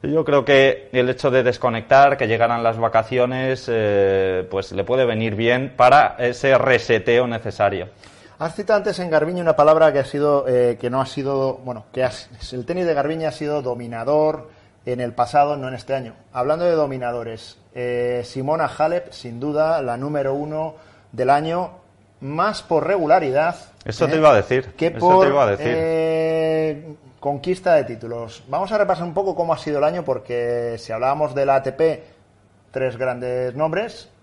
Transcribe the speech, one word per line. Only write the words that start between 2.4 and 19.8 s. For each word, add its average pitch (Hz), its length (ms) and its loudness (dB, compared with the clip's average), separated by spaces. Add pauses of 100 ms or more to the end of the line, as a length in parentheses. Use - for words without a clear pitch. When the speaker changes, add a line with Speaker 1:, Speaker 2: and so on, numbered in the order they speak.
Speaker 1:
las 113 160 0
vacaciones, 127 880 0
eh, 98 800 2
pues 95 220 -6
le 95 100 -4
puede 127 220 0
venir 113 300 -2
bien 123 420 0
para 123 420 6
ese 123 380 2
reseteo 120 680 2
necesario. 101 640 -2 (480)
Speaker 2:
Has 160 160 -8
citado 208 240 0
antes 196 200 -4
en 180 120 -6
Garbiñe 160 320 0
una 160 140 2
palabra 156 360 4
que 143 60 0
ha 135 80 0
sido, 143 420 0
eh, 123 320 2
que 123 80 -6
no 131 140 -2
ha 131 40 -2
sido, 135 600 -4
bueno, 117 260 -12
que 131 100 -2
has-, - 280 -6 (240)
el 123 100 -8
tenis 175 220 -4
de 160 80 0
Garbiñe 156 320 -2
ha 151 60 -2
sido 147 280 -4
dominador 127 880 -2 (380)
en 123 140 -4
el 120 120 -4
pasado, 143 460 2
no 131 100 -8
en 131 60 -8
este 135 200 -6
año. 120 200 -8 (180)
Hablando 151 320 -2
de 175 80 2
dominadores, 123 840 -4 (160)
eh, 123 500 -4
Simona 147 400 -4
Halep, 160 480 -2
sin 120 260 -14
duda, 151 440 0